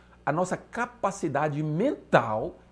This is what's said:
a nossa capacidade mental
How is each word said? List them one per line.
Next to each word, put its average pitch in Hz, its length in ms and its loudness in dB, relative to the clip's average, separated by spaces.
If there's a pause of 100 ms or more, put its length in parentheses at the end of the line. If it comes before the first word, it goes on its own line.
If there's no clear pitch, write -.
(240)
a 143 80 0
nossa 180 240 0
capacidade 160 1080 -2
mental 151 960 0 (140)